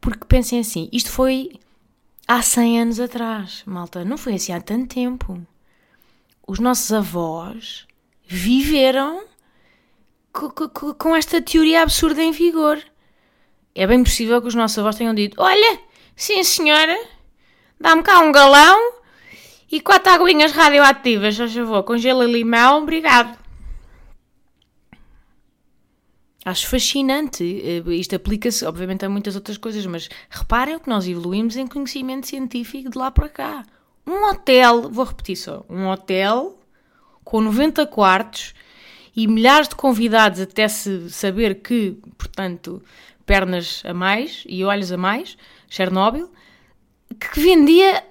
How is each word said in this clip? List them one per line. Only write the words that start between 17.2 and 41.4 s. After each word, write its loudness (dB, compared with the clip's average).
dá-me 4
cá 6
um 6
galão 8
e -4
quatro 4
aguinhas 4
radioativas, 4
já -4
favor, -2
com -4
gelo 2
e 2
limão, 4
obrigado." 0
Acho -6
fascinante. -2
Eh, -6
isto -6
aplica-se, -4
obviamente, -8
a -6
muitas -6
outras -12
coisas, -10
mas -12
reparem -4
o -12
que -14
nós -2
evoluímos -6
em -8
conhecimento -10
científico -10
de -12
lá -6
para -2
cá. -12
Um -2
hotel, 4
vou -4
repetir -10
só: -16
um -8
hotel -4
com -2
noventa 0
quartos -2
e -2
milhares 4
de -14
convidados 2
até -2
se -8
saber -4